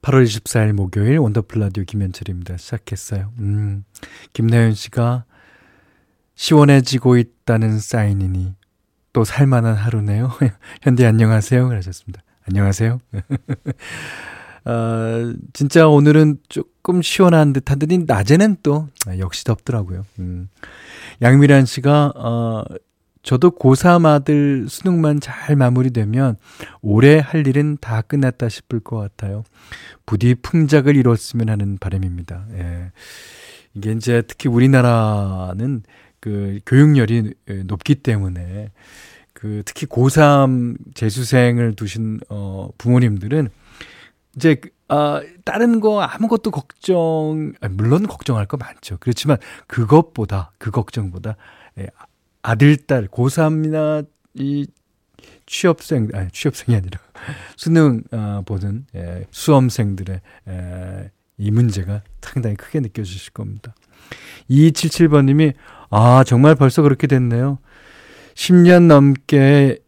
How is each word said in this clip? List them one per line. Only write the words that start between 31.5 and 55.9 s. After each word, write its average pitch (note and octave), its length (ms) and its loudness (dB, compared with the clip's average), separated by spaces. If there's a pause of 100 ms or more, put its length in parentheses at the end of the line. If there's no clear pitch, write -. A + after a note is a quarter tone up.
바람입니다." F2+ 720 -8
예. F2 380 -10 (840)
이게 G#2 200 -8
이제 A#2 340 0
특히 - 220 -8
우리나라는 A2+ 1300 0 (360)
그 G2+ 460 -8
교육열이, B2 680 4 (160)
예, G#2 40 -10 (100)
높기 G2 320 -2
때문에 G2 760 -6 (640)
그 G#2 320 -10
특히 - 220 -12
고삼 C3+ 880 2 (160)
재수생을 A#2+ 840 0
두신, A2 440 -8 (100)
어, G2 480 -12
부모님들은 A#2+ 720 0 (840)
이제 C#3+ 200 2
그, - 140 -20 (180)
아, D3 340 -2 (240)
다른 A#3 340 0
거 G#3 220 0
아무것도 A3 500 -4
걱정, D#3 1080 -4
아, G#2 80 -8
물론 A#2 360 0
걱정할 A2 400 -6
거 D3 120 -10
많죠. - 420 -16
그렇지만 B2 380 0 (280)
그것보다, A2 920 0
그 A2 120 -10
걱정보다, G2+ 680 -8 (420)
예, F#2+ 80 -14 (540)
아들, C3+ 360 2
딸, A#2+ 300 -4
고삼이나 D#3 960 -2 (320)
이 C#3 320 -6 (800)
취업생, D3+ 680 -2